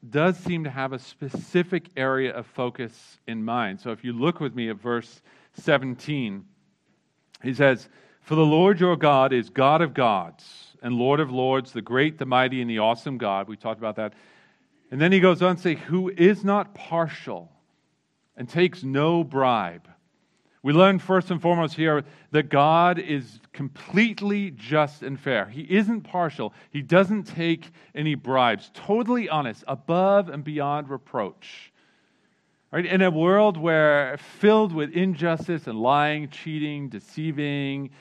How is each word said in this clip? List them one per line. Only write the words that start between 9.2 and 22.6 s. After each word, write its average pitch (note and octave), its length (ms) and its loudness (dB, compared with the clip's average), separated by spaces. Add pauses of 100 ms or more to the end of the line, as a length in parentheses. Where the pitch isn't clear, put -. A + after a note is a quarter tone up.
is B2 200 -2
God D3 320 4
of C#3+ 100 -4
gods G2 880 -4
and B2 140 -4
Lord C3 240 2
of D3+ 100 -2
lords, B2+ 420 -2
the A2+ 120 -10
great, D3 340 -2
the C#3 80 -6
mighty, B2+ 360 0
and A#2+ 100 -6
the A2 80 -4
awesome A#2 400 -2
God." G2 280 -4
We G#2+ 100 -14
talked A2 220 -10
about A2 180 -8
that. G#2+ 160 -8 (760)
And C3 100 -8
then E3+ 120 4
he F#3+ 80 6
goes F3 240 4
on F3+ 140 2
to F3+ 40 -16
say, E3+ 140 0
"Who F3+ 340 -4
is G3 340 4
not G3 300 -2
partial C3+ 800 -8 (840)
and A#2+ 140 -14
takes F3+ 320 0
no D3+ 420 0
bribe." A#2 640 -2 (760)
We C#3 80 0
learn F#3 260 6
first F#3 320 0
and F3 120 -4
foremost E3+ 340 0
here D3+ 300 0 (260)
that D3 120 2
God D#3+ 540 4